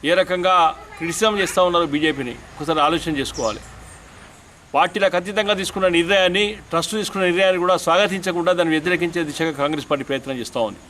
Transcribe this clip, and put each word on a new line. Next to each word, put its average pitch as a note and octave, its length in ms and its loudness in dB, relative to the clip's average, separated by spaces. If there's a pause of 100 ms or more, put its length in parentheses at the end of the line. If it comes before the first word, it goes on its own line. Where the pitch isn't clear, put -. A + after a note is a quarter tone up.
ఏ D#3 160 2
రకంగా F3+ 340 2 (440)
క్రిటిసిజం F#3 440 0
చేస్తూ F#3 260 2
ఉన్నారో F3 260 2
బీజేపీని C#3 400 -2 (200)
ఒకసారి D#3 320 0
ఆలోచన E3 340 0
చేసుకోవాలి. A#2 420 -4 (1120)
పార్టీలకు F3+ 460 2
అతీతంగా G3+ 400 -2
తీసుకున్న F#3+ 280 0 (100)
నిర్ణయాన్ని, F#3 480 2 (240)
ట్రస్ట్ E3 300 -2
తీసుకున్న F#3+ 300 -2
నిర్ణయాన్ని F#3 360 2
కూడా F#3 100 4 (100)
స్వాగతించకుండా F3+ 720 2
దాన్ని E3 180 2
వ్యతిరేకించే E3+ 540 -2
దిశగా D#3+ 320 -4
కాంగ్రెస్ D3 300 -4
పార్టీ C#3 180 -4
ప్రయత్నం C3+ 320 -6
చేస్తూ A#2 280 -4
ఉంది. - 200 -16